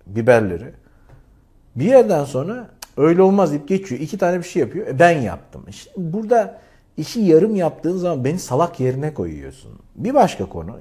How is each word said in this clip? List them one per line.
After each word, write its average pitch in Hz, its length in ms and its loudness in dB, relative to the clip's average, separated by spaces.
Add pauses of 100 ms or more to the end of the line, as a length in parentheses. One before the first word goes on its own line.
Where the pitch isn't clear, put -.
Biberleri. 110 680 0 (1040)
Bir 120 80 -2
yerden 214 400 4
sonra 185 440 -8 (280)
"Öyle 170 260 4
olmaz." 190 280 4
deyip 147 180 -6
geçiyor. 190 320 -4
İki 156 180 -8
tane 180 200 0
bir 170 60 -8
şey 180 160 -4
yapıyor. 143 260 -4
"E, 131 120 -4
ben 170 220 4
yaptım." 85 480 -10
İşte - 280 -20
burada 202 640 -2 (380)
işi 156 240 -8
yarım 196 360 4
yaptığın 170 400 -4
zaman 170 280 -4
beni 156 140 -2
salak 165 420 -4
yerine 131 340 -4
koyuyorsun. 76 640 -12 (180)
Bir 240 180 -4
başka 185 340 2
konu, 85 320 -12